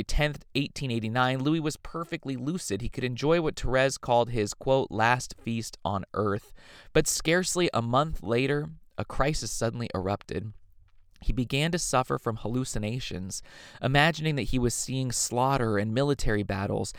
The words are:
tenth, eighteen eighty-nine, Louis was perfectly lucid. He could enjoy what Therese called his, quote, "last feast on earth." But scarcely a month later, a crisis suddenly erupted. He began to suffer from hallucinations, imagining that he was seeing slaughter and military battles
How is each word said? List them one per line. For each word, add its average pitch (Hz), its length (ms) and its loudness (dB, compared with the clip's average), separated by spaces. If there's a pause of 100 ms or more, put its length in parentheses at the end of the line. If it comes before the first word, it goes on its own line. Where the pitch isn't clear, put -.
tenth, 143 400 2 (120)
eighteen 135 360 -4
eighty-nine, 123 520 0
Louis 156 180 2
was 151 160 -2
perfectly 165 580 -8
lucid. 127 460 -4
He 120 80 -2
could 131 160 -6
enjoy 143 380 2
what 151 180 -2
Therese 131 380 2
called 120 320 2
his, 107 240 0
quote, 135 360 2
"last 117 480 2
feast 113 460 -6
on 95 300 -2
earth." 104 400 0 (400)
But 156 120 4
scarcely 175 680 2
a 117 80 0
month 135 400 0
later, 135 480 0 (260)
a - 80 -4
crisis 135 460 0
suddenly 117 440 -2
erupted. 98 600 -4 (680)
He - 140 2
began 135 380 0
to - 60 0
suffer 131 380 0
from 110 200 -2
hallucinations, 110 1040 -4 (400)
imagining 151 540 4
that 117 80 -2
he - 140 2
was 120 140 2
seeing 131 400 -4
slaughter 123 640 2
and 107 160 0
military 127 500 2
battles 101 560 -2